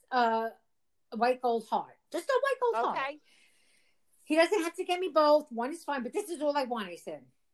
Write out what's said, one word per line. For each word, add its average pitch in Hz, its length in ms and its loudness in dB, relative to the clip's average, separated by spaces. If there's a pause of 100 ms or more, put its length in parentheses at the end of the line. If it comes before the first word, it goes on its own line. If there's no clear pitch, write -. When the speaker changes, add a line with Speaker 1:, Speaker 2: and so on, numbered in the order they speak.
(100)
Speaker 1:
a 226 380 2 (640)
white 247 260 2
gold 233 300 0
heart. 190 260 -4 (160)
Just 339 160 -6
a 523 140 4
white 554 180 0
gold 480 260 0
heart. - 120 -2
Speaker 2:
Okay. 285 200 -6 (1080)
Speaker 1:
He 302 120 -2
doesn't 339 260 4
have 330 140 -4
to 370 80 -6
get 359 160 -2
me 370 140 -4
both. 302 360 6
One 240 220 -6
is 339 120 -14
fine, 277 180 -4
but 240 100 -8
this 339 160 -6
is 311 140 -8
all 294 140 0
I 277 80 0
want, 226 240 -6
I 170 80 -12
said. 151 260 -12 (320)